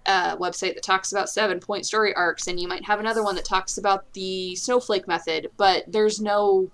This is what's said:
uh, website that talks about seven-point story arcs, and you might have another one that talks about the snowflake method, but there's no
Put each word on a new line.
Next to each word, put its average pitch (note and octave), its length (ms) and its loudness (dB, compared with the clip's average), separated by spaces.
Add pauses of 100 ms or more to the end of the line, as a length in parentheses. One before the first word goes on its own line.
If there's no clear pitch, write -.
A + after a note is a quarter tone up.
uh, F3+ 300 2
website F3+ 360 -4
that - 100 -14
talks F#3+ 280 0
about G3+ 180 -2
seven-point G3+ 560 -2
story G#3+ 300 2
arcs, E3+ 320 0
and F3+ 120 -2
you F3+ 80 -4
might F3+ 180 -6
have G#3 140 0
another A3 240 0
one G3 120 0
that F3+ 100 -4
talks - 320 -2
about F#3+ 360 0
the F#3 420 -6
snowflake B3 520 0
method, E3 480 -2
but G3 320 4
there's G#3+ 320 2
no G3+ 540 2